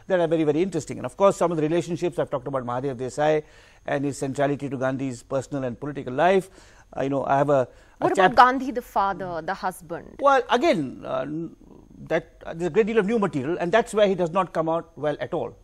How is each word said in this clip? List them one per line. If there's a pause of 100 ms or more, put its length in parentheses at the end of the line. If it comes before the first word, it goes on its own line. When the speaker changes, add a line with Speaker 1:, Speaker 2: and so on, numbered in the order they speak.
Speaker 1:
that
are
very,
very
interesting.
And
of
course,
some
of
the
relationships,
I've
talked
about
Mahadev
Desai (420)
and
his
centrality
to
Gandhi's
personal
and
political
life. (480)
Uh,
you
know,
I
have
a, (320)
a
Speaker 2:
What
Speaker 1:
chap-
Speaker 2:
about
Gandhi
the
father,
the
husband?
Speaker 1:
Well,
again,
uh,
n-, (520)
that,
uh,
there's
a
great
deal
of
new
material,
and
that's
where
he
does
not
come
out
well
at
all, (120)